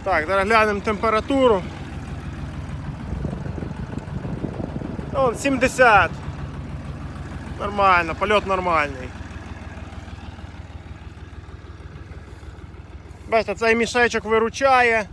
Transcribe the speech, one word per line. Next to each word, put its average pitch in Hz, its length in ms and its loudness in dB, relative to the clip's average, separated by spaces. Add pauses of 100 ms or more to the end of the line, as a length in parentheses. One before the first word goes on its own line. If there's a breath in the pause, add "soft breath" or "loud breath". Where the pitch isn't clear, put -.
Так, 165 240 2
зараз 196 200 4
глянемо 214 320 6
температуру. 220 800 4 (3500)
Ну, 269 220 4
сімдесят. 247 760 6 (1500)
Нормально, 190 560 4
польот 196 320 4
нормальний. 156 640 0 (4000)
Бачите, 208 280 2
цей 226 200 4
мішечок 233 500 2
виручає. 226 880 4